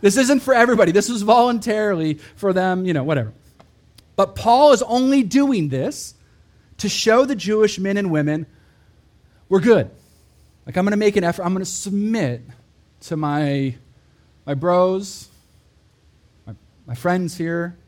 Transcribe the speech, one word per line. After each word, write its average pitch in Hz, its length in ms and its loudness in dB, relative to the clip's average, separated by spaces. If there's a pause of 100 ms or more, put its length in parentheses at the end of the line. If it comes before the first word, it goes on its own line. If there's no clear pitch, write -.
This 202 160 4
isn't 262 240 2
for 262 120 0
everybody. 240 380 4
This - 180 0
was 240 140 -6
voluntarily 214 920 0 (200)
for 196 180 -2
them, 185 320 -2
you 180 80 -2
know, 139 100 -2
whatever. 131 300 -4 (840)
But 196 200 0
Paul 269 380 6
is 220 100 2
only 262 400 2
doing 226 460 0
this 135 440 -6 (640)
to 214 120 -4
show 233 360 2
the 269 100 -4
Jewish 208 440 0
men 196 180 -2
and 196 140 -2
women, 151 340 -2 (1040)
"We're 190 100 4
good. 185 300 4 (760)
Like, 127 120 -6
I'm 185 80 0
gonna 202 120 0
make 208 180 2
an 196 80 0
effort. 175 200 -2
I'm 175 100 -2
gonna 190 120 -4
submit 202 760 -4 (600)
to - 160 -8
my, 143 580 -4 (720)
my 143 80 -6
bros, 180 760 -2 (1160)
my, 107 80 -18 (320)
my 120 100 -10
friends 175 420 -4
here." 170 380 -6 (120)